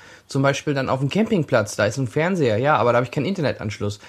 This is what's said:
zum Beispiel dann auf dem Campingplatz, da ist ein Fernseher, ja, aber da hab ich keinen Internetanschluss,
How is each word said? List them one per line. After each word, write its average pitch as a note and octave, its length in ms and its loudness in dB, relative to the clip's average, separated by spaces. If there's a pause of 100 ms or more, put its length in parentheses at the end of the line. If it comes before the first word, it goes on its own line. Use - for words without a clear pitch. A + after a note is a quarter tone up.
(280)
zum C3+ 160 -2
Beispiel C#3 320 0
dann C3 140 -2
auf B2+ 100 0
dem C3+ 100 0
Campingplatz, E3 640 0
da G#2+ 100 2
ist A2 120 -2
ein C3 100 -2
Fernseher, D3+ 500 0
ja, C#3 200 2
aber A#2 160 4
da A#2+ 60 4
hab B2+ 40 2
ich B2 80 -8
keinen C#3 140 -2
Internetanschluss, G#2+ 840 -4